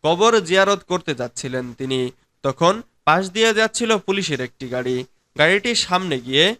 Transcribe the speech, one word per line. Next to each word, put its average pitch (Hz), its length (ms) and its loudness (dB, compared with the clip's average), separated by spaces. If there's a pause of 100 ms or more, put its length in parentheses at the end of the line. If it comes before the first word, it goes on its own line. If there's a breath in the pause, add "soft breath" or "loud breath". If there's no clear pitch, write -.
কবর 202 380 4
জিয়ারত 190 420 2
করতে 175 320 -4
যাচ্ছিলেন 123 580 -8
তিনি। 127 380 -4 (320)
তখন 175 380 0 (220)
পাশ 185 260 2
দিয়ে 220 240 2
যাচ্ছিল 220 440 0
পুলিশের 180 440 -4
একটি 127 260 -10
গাড়ি। 127 380 -4 (320)
গাড়িটি 196 380 2
সামনে 180 440 0
গিয়ে 143 400 0